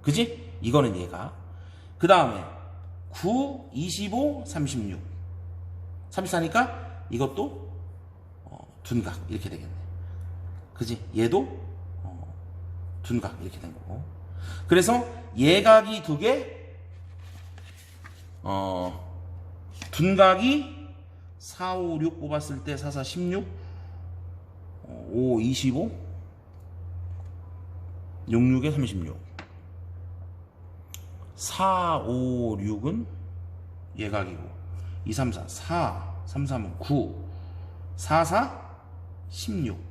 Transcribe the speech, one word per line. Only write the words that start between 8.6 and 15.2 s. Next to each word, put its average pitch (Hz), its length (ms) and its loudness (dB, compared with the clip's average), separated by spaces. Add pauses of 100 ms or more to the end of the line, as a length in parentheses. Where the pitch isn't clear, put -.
둔각 95 360 -2 (100)
이렇게 104 200 -6
되겠네. - 240 -10 (1000)
그지? 117 280 -4 (140)
얘도, 139 220 6 (640)
어, - 300 -10 (680)
둔각 - 400 -2
이렇게 - 180 -10
된 82 140 -12
거고. 104 300 -10 (640)
그래서 180 400 8 (280)